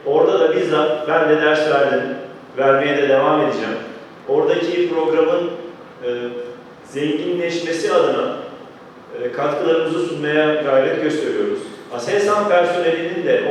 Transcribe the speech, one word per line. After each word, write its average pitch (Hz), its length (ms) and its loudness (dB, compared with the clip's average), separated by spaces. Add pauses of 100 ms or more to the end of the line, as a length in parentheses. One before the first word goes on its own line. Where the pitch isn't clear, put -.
Orada 151 340 4
da 120 160 4
bizzat 151 520 0
ben 156 220 2
de 151 120 4
ders 151 280 2
verdim, 135 320 2 (560)
vermeye 139 400 2
de 139 120 2
devam 147 320 4
edeceğim. 113 360 -2 (500)
Oradaki 170 640 0
programın, 160 560 2 (540)
e, 123 60 -4 (760)
zenginleşmesi 165 1080 -2
adına, - 420 2 (880)
e, 123 80 -4
katkılarımızı 160 760 0
sunmaya 151 460 0
gayret 147 500 2
gösteriyoruz. 107 560 -2 (340)
ASELSAN 202 560 0
personelinin 175 760 2
de, 127 260 2